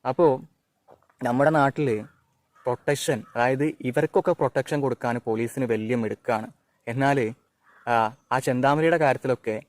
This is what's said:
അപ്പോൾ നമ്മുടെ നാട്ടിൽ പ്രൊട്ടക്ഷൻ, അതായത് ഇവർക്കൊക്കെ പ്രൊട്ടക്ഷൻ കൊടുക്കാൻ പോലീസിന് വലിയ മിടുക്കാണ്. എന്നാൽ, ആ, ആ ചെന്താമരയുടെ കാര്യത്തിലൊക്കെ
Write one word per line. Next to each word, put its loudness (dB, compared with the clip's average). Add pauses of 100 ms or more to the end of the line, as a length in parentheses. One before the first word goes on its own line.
അപ്പോൾ 2 (800)
നമ്മുടെ 2
നാട്ടിൽ 0 (580)
പ്രൊട്ടക്ഷൻ, -2 (120)
അതായത് 0 (160)
ഇവർക്കൊക്കെ 0
പ്രൊട്ടക്ഷൻ -2
കൊടുക്കാൻ -2
പോലീസിന് -2
വലിയ -2
മിടുക്കാണ്. -4 (400)
എന്നാൽ, 0 (540)
ആ, 2 (160)
ആ 0
ചെന്താമരയുടെ 2
കാര്യത്തിലൊക്കെ -2